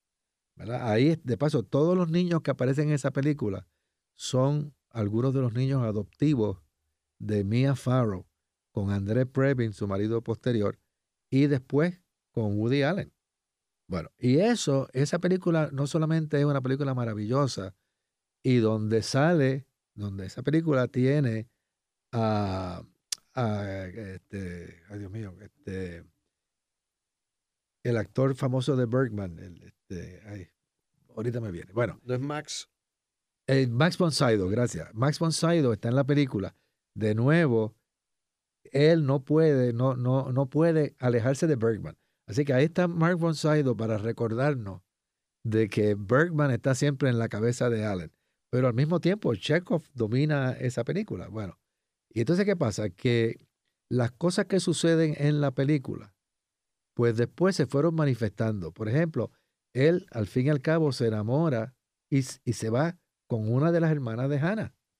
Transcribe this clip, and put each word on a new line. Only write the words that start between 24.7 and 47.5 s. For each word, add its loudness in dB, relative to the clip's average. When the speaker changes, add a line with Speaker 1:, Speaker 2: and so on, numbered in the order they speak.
Speaker 1:
ay, -12
Dios -12
mío, -10
este, -12
el 0
actor 0
famoso -2
de 2
Bergman, -4
el, -18
este, -16
ay, -14
ahorita -4
me -6
viene. -12
Bueno. -2
Speaker 2:
¿No -6
es -4
Max? -8
Speaker 1:
Eh, 4
Max 2
von 2
Sydow, 2
gracias. -2
Max 0
von 0
Sydow 2
está -4
en 2
la 2
película. 0
De 0
nuevo, 2
él 4
no 0
puede, 4
no, 0
no, 0
no 0
puede 2
alejarse 2
de 2
Bergman. -2
Así 0
que 0
ahí 4
está 0
Mark 2
von 0
Sydow 2
para -2
recordarnos -4
de 2
que 2
Bergman 2
está 0
siempre 0
en 2
la -2
cabeza -2